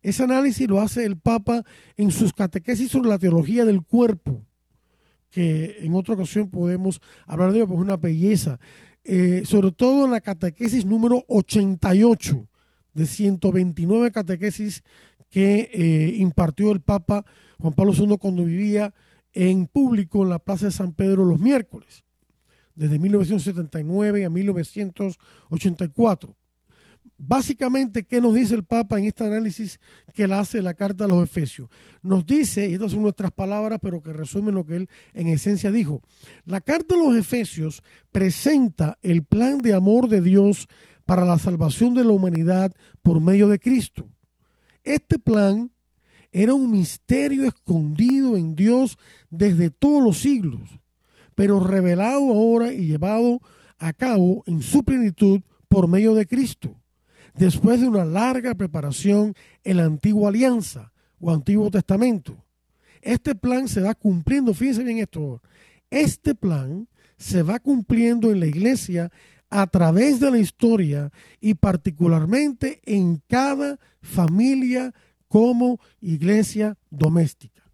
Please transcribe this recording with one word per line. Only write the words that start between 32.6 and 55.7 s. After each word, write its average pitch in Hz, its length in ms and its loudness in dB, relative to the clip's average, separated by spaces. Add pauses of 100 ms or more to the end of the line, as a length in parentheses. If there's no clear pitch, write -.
y 170 60 -4
estas 190 180 -4
son 208 80 -2
nuestras 202 300 -4
palabras, 208 500 -6
pero 175 200 -8
que 156 120 -14
resumen 196 420 -4
lo 180 100 -4
que 160 120 -8
él 185 120 -8 (240)
en 165 140 -4
esencia 190 420 0
dijo. 170 320 -2 (440)
La 185 160 -6
carta 330 340 -2
a - 20 4
los 277 200 4
Efesios 170 680 -4 (300)
presenta 190 880 0
el 170 220 0
plan 247 340 0
de 233 160 2
amor 214 340 4
de 214 140 2
Dios 196 460 4 (380)
para 180 200 2
la 170 120 4
salvación 170 560 0
de 247 120 2
la 220 60 4
humanidad 185 640 0 (280)
por 170 180 4
medio 196 300 4
de 202 100 2
Cristo. - 480 -4 (760)
Este 294 360 -2
plan 214 520 2 (600)
era 220 220 2
un 262 180 2
misterio 269 760 0
escondido 220 920 0
en 160 180 -4
Dios 233 420 2 (320)
desde 170 420 2
todos 285 300 2
los 214 180 2
siglos, 175 500 -4 (640)
pero 202 240 2
revelado 190 720 0
ahora 226 400 2
y 208 140 -4
llevado 214 560 0 (360)
a 160 140 -6
cabo 202 540 0
en 165 160 -4
su 277 220 0
plenitud 208 580 2 (260)
por 185 200 4